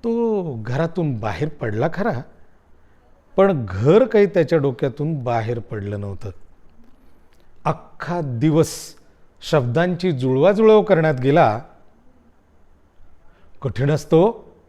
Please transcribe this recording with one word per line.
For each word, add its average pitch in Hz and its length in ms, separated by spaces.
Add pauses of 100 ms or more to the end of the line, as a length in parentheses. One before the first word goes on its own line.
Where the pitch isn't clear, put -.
तो 233 380 (200)
घरातून 151 540
बाहेर 110 320
पडला 117 460
खरा, 170 260 (1160)
पण 185 320
घर 135 360
काही 214 220
त्याच्या 165 320
डोक्यातून 143 680
बाहेर 117 340
पडलं 104 420
नव्हतं. 98 300 (1300)
अख्खा - 600
दिवस 143 680 (480)
शब्दांची 165 680
जुळवाजुळव 185 720
करण्यात 160 400
गेला. 135 380 (2000)
कठीण 135 280
असतो. 165 600 (160)